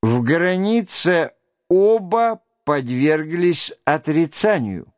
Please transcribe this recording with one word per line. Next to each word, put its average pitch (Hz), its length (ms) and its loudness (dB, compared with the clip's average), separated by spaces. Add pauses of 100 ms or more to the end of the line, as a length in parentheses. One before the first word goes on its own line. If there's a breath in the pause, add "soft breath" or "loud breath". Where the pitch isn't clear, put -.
В 117 200 0
границе 180 1080 0 (400)
оба 214 720 2 (220)
подверглись 156 1080 0 (140)
отрицанию 151 1120 -2